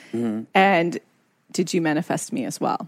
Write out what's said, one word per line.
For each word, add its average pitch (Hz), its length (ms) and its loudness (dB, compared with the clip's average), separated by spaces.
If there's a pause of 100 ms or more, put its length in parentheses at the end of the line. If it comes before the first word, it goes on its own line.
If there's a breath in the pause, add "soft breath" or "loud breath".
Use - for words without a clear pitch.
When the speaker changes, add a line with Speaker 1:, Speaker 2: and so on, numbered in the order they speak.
(140)
Speaker 1:
Mm-hmm. 113 300 -2 (120)
Speaker 2:
And 190 440 4 (520)
did - 220 -2
you 180 80 2
manifest 160 500 -2
me 123 140 -4
as - 160 -8
well? - 260 -2